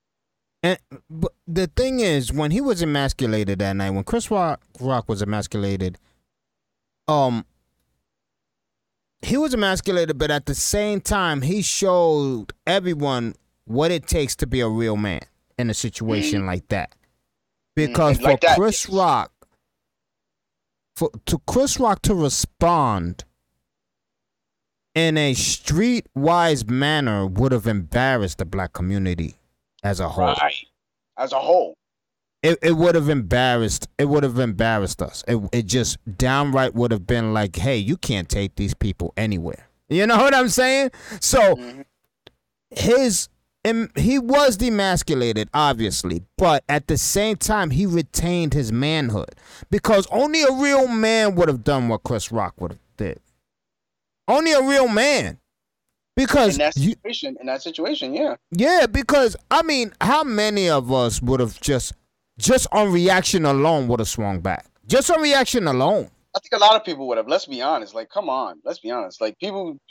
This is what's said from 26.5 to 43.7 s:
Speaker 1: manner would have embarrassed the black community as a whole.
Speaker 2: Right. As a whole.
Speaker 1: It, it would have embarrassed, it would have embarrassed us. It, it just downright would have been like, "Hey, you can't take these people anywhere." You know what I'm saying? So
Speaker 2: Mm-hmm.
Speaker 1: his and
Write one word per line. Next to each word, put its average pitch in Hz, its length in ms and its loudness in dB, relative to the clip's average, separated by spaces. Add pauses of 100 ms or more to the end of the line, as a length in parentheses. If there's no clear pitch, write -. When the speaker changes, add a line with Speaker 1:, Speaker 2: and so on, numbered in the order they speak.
Speaker 1:
manner 127 580 0
would 107 260 0
have 113 140 0
embarrassed 113 680 0
the 98 80 -4
black 92 300 -6
community 90 600 -4 (460)
as 101 160 -2
a 87 120 -4
whole. 127 240 0
Speaker 2:
Right. 73 320 -4 (500)
As 131 160 -4
a 135 60 0
whole. 147 340 2 (720)
Speaker 1:
It, 165 200 2
it 165 100 4
would 170 240 4
have 147 120 2
embarrassed, 123 880 0
it 143 140 0
would 143 140 2
have 123 140 -2
embarrassed 113 600 0
us. - 260 -10
It, 117 140 0 (120)
it 117 140 -2
just 117 300 -2 (220)
downright 135 560 2
would 120 160 2
have 101 160 -2
been 113 260 0
like, 107 240 -2
"Hey, 120 220 0
you 107 180 -2
can't 98 320 -4
take 101 280 -4
these 101 180 -4
people 90 420 -6
anywhere." 98 520 -6 (200)
You 190 180 0
know 233 120 4
what 277 160 4
I'm 254 160 4
saying? 262 400 0 (300)
So 208 360 4
Speaker 2:
Mm-hmm. 123 240 -12 (920)
Speaker 1:
his 240 580 2 (340)
and 226 320 -2